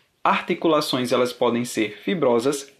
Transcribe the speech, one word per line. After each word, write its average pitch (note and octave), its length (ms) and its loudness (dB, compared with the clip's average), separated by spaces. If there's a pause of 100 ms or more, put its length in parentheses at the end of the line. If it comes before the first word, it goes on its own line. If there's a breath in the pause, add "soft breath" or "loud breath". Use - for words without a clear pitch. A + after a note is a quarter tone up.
(240 soft breath)
Articulações, D3+ 880 0
elas B2 180 2
podem A#2+ 320 0
ser A2 360 -4
fibrosas, C#3 800 0